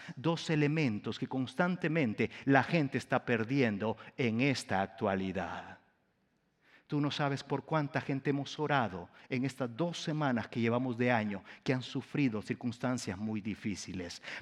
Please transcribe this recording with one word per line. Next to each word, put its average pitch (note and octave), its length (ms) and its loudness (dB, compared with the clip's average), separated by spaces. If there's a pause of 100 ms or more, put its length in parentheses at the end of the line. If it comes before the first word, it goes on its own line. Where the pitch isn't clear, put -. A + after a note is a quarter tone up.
(160)
Dos D#3 340 -2
elementos C#3+ 680 2
que - 80 -2
constantemente D3 1040 0 (140)
la C3+ 180 8
gente D3 340 2
está - 280 0
perdiendo A2+ 720 2 (180)
en A#2 240 2
esta B2 420 2
actualidad. F#2+ 960 -2 (1120)
Tú D3 120 0
no C#3+ 120 2
sabes C#3 320 0
por C#3+ 220 -2
cuánta C#3+ 360 0
gente C#3 300 -2
hemos C#3 260 -2
orado A#2 520 0 (200)
en C3 160 0
estas B2 320 -4
dos E3 240 -2
semanas C#3 460 0
que - 120 -6
llevamos A#2 380 2
de B2 140 4
año, G#2+ 320 0 (200)
que - 80 0
han B2+ 120 0
sufrido B2 580 0
circunstancias A#2+ 720 -4
muy G#2+ 260 -4
difíciles. F#2 840 -6 (180)